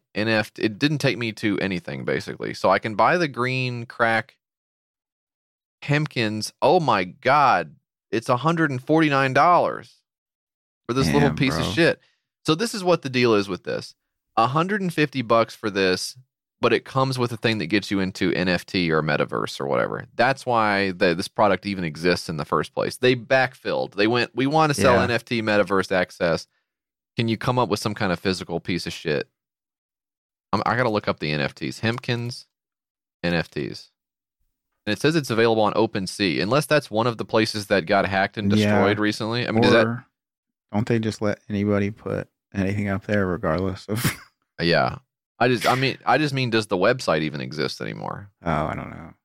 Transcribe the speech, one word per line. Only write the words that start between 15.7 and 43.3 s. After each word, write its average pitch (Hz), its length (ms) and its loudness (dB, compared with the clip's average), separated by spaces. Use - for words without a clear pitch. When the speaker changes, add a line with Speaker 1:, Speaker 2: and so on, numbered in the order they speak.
Speaker 1:
but 123 140 2
it - 100 0
comes 135 340 -2
with 120 140 -2
a 117 60 -8
thing 113 200 0
that 80 80 -4
gets 98 240 -2
you 98 100 0
into 95 320 -2
N 90 160 0
F 87 180 0
T 87 260 -2
or 78 100 2
metaverse 69 580 -2
or 67 60 -6
whatever. 53 380 -2
That's 127 300 0
why 104 480 0
the, 90 220 2
this 92 140 -4
product 101 360 2
even 92 200 -4
exists 82 440 -2
in 82 80 -6
the 73 80 -6
first 76 300 -2
place. - 240 -4
They 127 180 2
backfilled. 113 800 -2
They 101 120 2
went, 117 300 0
"We 131 100 0
wanna 151 280 2
sell 123 220 4
Speaker 2:
Yeah. 120 80 2
Speaker 1:
N 104 60 -2
F 117 140 -2
T 117 160 -2
metaverse 101 500 0
access. 90 560 0
Can 117 120 -2
you 113 100 -2
come 127 200 0
up 113 120 0
with 104 100 0
some 107 140 -4
kind 95 180 -2
of 85 80 -2
physical 87 400 -4
piece 87 260 -6
of 85 60 -8
shit?" 76 340 -4
I'm, 101 140 0
I 107 100 0
gotta 123 140 0
look 104 180 -2
up 95 100 -4
the 76 140 -4
N 76 80 -2
F 69 140 -4
Ts. - 260 -10
Hemkins 120 640 -4
N 85 100 -2
F 82 180 -2
Ts. - 380 -10
And 104 80 -4
it 98 80 -4
says 156 140 2
it's 151 160 -2
available 113 320 4
on 104 120 2
OpenSea, 95 680 0
unless 127 240 0
that's 151 240 0
one 110 160 0
of 117 100 -2
the 110 80 -8
places 113 440 0
that 95 180 2
got 98 180 2
hacked 95 320 -2
and 101 140 -2
Speaker 2:
Yeah. 104 60 4
Speaker 1:
destroyed 104 420 2
recently. 110 480 -2
I - 60 -2
mean, 113 100 2
does 120 80 4
that 117 160 6
Speaker 2:
Or 117 180 -8
don't 104 160 -2
they 117 100 2
just 110 240 -4
let 104 160 -2
anybody 101 440 0
put 104 340 -8
anything 101 360 -2
up 98 180 -4
there 104 180 0
regardless 92 640 -2